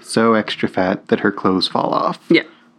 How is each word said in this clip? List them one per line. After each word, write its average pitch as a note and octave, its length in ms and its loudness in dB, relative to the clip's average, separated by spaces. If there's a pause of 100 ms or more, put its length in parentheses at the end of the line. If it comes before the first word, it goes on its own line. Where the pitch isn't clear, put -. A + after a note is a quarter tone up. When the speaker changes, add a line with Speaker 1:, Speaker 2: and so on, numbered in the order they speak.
Speaker 1:
So A2+ 320 2
extra A2 380 -2
fat F#2+ 380 -2
that A2 120 0
her G#2 120 2
clothes F#2 360 0
fall - 240 -2
off. - 260 -2 (120)
Speaker 2:
Yeah, - 140 4 (340)